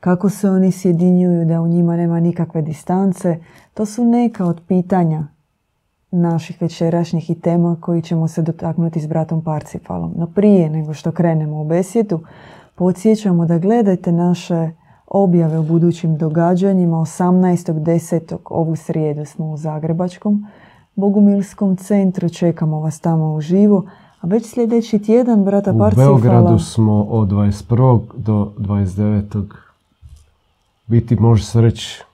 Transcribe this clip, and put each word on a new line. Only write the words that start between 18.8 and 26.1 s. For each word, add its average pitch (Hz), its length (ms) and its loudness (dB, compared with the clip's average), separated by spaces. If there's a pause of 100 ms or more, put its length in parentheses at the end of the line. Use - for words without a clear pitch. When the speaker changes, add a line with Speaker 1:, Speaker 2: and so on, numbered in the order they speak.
Speaker 1:
smo 156 260 -10
u 151 60 -10
Zagrebačkom 165 880 -4 (500)
Bogumilskom 202 800 2
centru. 185 520 0
Čekamo 160 520 -2
vas 156 200 -6
tamo 160 340 0
uživo. 190 500 2 (360)
A - 60 -8
već 226 200 -2
sljedeći 233 520 -2
tjedan, 220 460 2
brata 196 280 0
Speaker 2:
U 113 60 2
Speaker 1:
Parcifala, 110 280 4
Speaker 2:
Beogradu 117 520 6